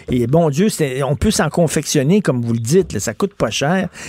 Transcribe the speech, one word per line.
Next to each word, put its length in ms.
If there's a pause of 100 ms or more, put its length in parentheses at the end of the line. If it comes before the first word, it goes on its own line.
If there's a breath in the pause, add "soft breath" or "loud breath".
(120)
Et 160
bon 220
Dieu, 200
c'est, 340
on 120
peut 160
s'en 180
confectionner, 720
comme 200
vous 120
le 60
dites, 340
là, 60
ça 140
coûte 220
pas 160
cher. 360 (220 loud breath)